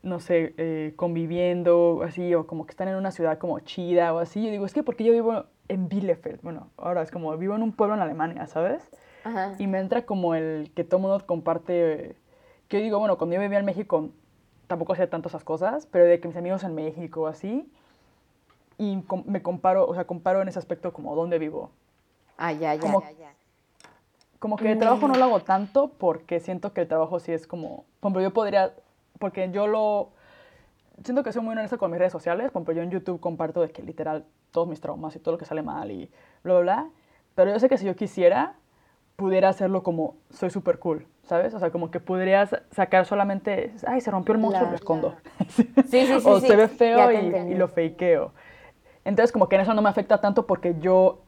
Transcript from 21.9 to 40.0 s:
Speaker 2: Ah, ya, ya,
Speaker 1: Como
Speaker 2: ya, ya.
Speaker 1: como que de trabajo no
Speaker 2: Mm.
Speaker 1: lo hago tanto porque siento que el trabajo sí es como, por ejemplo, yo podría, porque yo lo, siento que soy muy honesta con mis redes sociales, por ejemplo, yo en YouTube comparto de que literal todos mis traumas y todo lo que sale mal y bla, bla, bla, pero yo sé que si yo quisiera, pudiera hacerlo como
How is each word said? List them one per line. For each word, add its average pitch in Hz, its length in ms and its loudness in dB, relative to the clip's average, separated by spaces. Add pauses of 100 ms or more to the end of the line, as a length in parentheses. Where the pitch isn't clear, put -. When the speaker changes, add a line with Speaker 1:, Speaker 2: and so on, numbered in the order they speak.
Speaker 2:
Ah, 165 140 -4
ya, 156 240 -4
ya, 151 60 -8
Speaker 1:
Como 190 200 0
Speaker 2:
ya, 151 100 -20
ya. 156 220 -20 (1040)
Speaker 1:
como 214 180 -4
que 220 100 0
de 220 80 4
trabajo 226 320 4
no 269 80 2
Speaker 2:
Mm. - 20 4
Speaker 1:
lo 262 60 6
hago 226 160 2
tanto 202 480 0 (100)
porque 170 440 -2
siento 185 320 -8
que 180 80 -4
el 165 60 -2
trabajo 160 340 -2
sí 170 100 -10
es 160 160 -6
como, 160 380 -12 (160)
por 202 80 -2
ejemplo, 185 120 0
yo 190 120 -2
podría, 196 400 2 (440)
porque 190 340 -4
yo 202 160 -2
lo, 214 420 0 (960)
siento 254 180 0
que 226 80 -6
soy 233 100 -4
muy 220 120 -6
honesta 220 240 -6
con 185 120 -2
mis 170 100 -6
redes - 120 2
sociales, 226 400 -4
por 185 120 -6
ejemplo, 165 100 -4
yo 165 100 -2
en 175 80 -6
YouTube 185 300 -6
comparto 165 400 -4
de 165 100 0
que - 100 -18
literal 156 440 -8 (260)
todos 170 160 -2
mis 156 140 -10
traumas 156 340 -10
y 156 40 -18
todo 165 140 -4
lo 170 40 -4
que 156 80 -14
sale 156 160 -6
mal 147 280 -8
y 98 220 -12 (320)
bla, 180 120 2
bla, 180 60 6
bla, 226 280 0 (440)
pero 196 180 4
yo 214 80 0
sé 254 100 4
que 262 80 2
si 185 80 -6
yo 208 100 -2
quisiera, 202 600 2 (600)
pudiera 190 320 2
hacerlo 190 360 0
como 165 340 -4 (140)